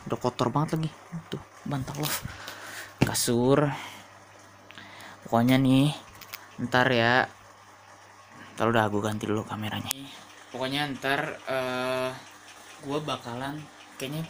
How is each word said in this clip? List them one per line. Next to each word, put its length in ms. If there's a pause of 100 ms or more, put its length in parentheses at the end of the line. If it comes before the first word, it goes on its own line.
(100)
Udah 100
kotor 320
banget 240
lagi. 140 (420)
Tuh, 80 (240)
bantal 400
love. 160 (800)
Kasur. 720 (1500)
Pokoknya 320
nih, 320 (800)
ntar 240
ya. 320 (1300)
Ntar 140
udah 240
gue 80
ganti 240
dulu 160
kameranya. 480 (640)
Pokoknya 400
ntar, 560
eh, 640 (720)
gue 160
bakalan, 560 (400)
kayaknya 340